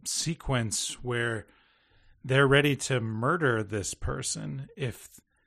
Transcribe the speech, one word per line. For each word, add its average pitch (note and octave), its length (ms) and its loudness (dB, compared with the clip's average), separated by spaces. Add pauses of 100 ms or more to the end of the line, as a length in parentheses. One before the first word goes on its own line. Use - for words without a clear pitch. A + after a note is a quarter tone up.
sequence - 960 -2
where A#2 440 -2 (800)
they're C3+ 240 6
ready C#3+ 280 6
to B2+ 240 -2
murder A#2 640 0
this G2+ 300 -4
person - 760 -6 (100)
if - 420 -8 (260)